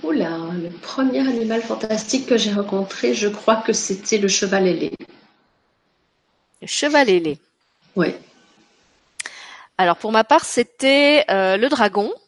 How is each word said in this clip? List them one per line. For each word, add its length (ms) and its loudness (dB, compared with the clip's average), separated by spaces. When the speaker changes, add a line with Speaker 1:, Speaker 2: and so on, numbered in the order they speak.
Speaker 1:
Oula, 340 -2
le 160 -8
premier 580 -2
animal 360 -2
fantastique 640 -4
que 100 2
j'ai 160 0
rencontré, 600 -2
je 120 -2
crois 280 2
que 180 -2
c'était 460 -2
le 80 0
cheval 400 0
ailé. 240 -2
Speaker 2:
Le 60 -18
cheval 420 2
ailé. 300 0
Speaker 1:
Oui. 180 0
Speaker 2:
Alors 180 2
pour 140 -6
ma 120 4
part, 220 4
c'était, 840 2
euh, 260 2
le 100 2
dragon. 460 0